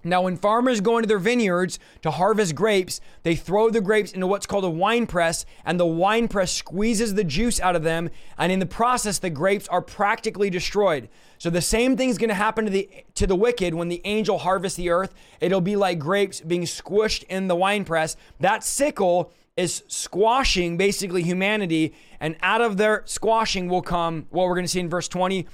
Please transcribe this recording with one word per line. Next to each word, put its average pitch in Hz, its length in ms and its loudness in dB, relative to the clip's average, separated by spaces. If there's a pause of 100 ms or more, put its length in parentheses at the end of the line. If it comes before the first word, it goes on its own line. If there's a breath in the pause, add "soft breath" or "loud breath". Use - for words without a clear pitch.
Now, 180 180 2
when 185 140 -2
farmers 226 440 2
go 233 160 2
into 226 100 0
their 202 140 2
vineyards 185 580 0 (240 loud breath)
to 160 80 -2
harvest 185 460 0
grapes, 190 440 0 (220 soft breath)
they 165 140 0
throw 214 340 2
the 220 100 2
grapes 214 300 0
into 185 160 -4
what's 196 200 -2
called 196 180 -2
a 180 60 0
wine 208 360 0
press, 170 380 0 (200 loud breath)
and 170 140 0
the 175 80 4
wine 190 400 2
press 190 240 0
squeezes 214 640 -2
the 208 80 2
juice 185 380 0
out 180 160 2
of 156 80 0
them. 165 260 0 (260 loud breath)
And 170 140 2
in 190 80 2
the 185 80 0
process, 233 520 0
the 185 120 -4
grapes 190 380 0
are 180 140 0
practically 202 680 -2
destroyed. 180 580 0 (300 soft breath)
So 170 120 -4
the 170 100 2
same 240 360 2
thing's 247 220 0
gonna 220 160 2
happen 214 300 0
to 208 60 -2
the, 196 180 -2 (260)
to 202 140 0
the 190 80 4
wicked 190 380 2
when 170 140 -4
the 175 160 -4
angel 208 340 0
harvests 180 380 -2
the 175 140 -2
earth. 180 240 0 (260 loud breath)
It'll 185 200 2
be 202 160 0
like 185 240 2
grapes 190 400 0
being 175 220 -2
squished 214 600 -2
in 190 220 -4
the 180 100 2
wine 196 280 2
press. 160 320 -2 (240 soft breath)
That 196 240 2
sickle 196 680 0 (260 soft breath)
is - 300 -2
squashing 196 880 0
basically 190 460 0
humanity, 180 720 0 (240 loud breath)
and 160 240 -6
out 202 180 2
of 226 160 0
their 214 280 2
squashing 208 640 -2
will 180 140 -2
come 165 480 -2
what 180 160 0
we're 185 100 0
gonna 180 100 -2
see 180 140 -2
in 175 80 -4
verse 170 180 -4
twenty, 185 480 -2